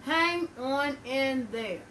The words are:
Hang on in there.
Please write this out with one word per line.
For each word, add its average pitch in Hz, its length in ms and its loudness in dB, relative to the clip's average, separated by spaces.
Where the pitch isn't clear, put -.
Hang 339 560 2
on 277 480 0
in 262 440 0
there. 208 300 -4